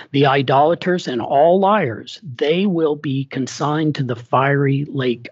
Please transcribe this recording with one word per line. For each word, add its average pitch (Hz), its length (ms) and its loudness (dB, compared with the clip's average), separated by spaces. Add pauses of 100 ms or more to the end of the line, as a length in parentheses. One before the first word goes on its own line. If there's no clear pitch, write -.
(100)
"The 139 160 2
idolaters 143 800 2
and 127 160 -4
all 165 380 4
liars, 190 600 -2
they 156 440 -2
will 160 300 0
be 139 300 -4
consigned 147 680 -2
to 143 80 -4
the 123 140 -4
fiery 139 720 0
lake 127 440 -4